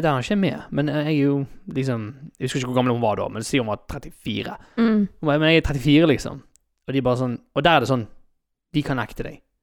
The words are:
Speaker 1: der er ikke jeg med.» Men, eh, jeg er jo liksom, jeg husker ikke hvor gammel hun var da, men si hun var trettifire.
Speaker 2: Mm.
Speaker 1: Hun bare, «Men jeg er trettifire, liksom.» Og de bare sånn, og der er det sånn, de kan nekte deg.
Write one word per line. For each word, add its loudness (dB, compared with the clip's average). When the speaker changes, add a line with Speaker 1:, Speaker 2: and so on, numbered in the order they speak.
Speaker 1:
der 2
er 0
ikke -2
jeg 2
med.» -2
Men, -2
eh, -2
jeg 0
er 2
jo 2
liksom, -2
jeg -8
husker -4
ikke -4
hvor -4
gammel 2
hun -2
var 0
da, -6
men -8
si 0
hun -2
var -6
trettifire. -8
Speaker 2:
Mm. 2
Speaker 1:
Hun -12
bare, 2
«Men 4
jeg 4
er -2
trettifire, 6
liksom.» -4
Og -6
de 0
bare 0
sånn, -4
og 2
der 6
er 2
det 0
sånn, 0
de 2
kan -2
nekte -10
deg. -16